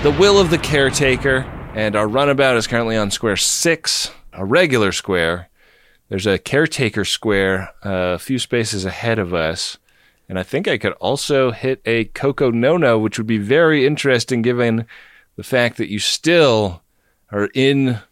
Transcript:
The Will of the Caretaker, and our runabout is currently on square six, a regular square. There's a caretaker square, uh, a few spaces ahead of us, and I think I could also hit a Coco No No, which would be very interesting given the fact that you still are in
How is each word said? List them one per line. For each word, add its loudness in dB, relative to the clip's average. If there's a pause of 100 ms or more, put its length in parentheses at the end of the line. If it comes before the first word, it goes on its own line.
The 4
Will 6
of 4
the 2
Caretaker, 0 (340)
and -2
our 2
runabout 2
is -2
currently -2
on 0
square -2
six, -2 (220)
a -8
regular 2
square. -2 (580)
There's -4
a 2
caretaker -2
square, -2 (120)
uh, -2
a -6
few -4
spaces -4
ahead -2
of -2
us, -4 (520)
and -6
I -4
think -4
I -2
could -4
also 0
hit -6
a 0
Coco -2
No 2
No, 4
which -2
would -4
be 0
very 2
interesting 0
given 0 (500)
the -14
fact 0
that -4
you -6
still 2 (480)
are -2
in 2 (120)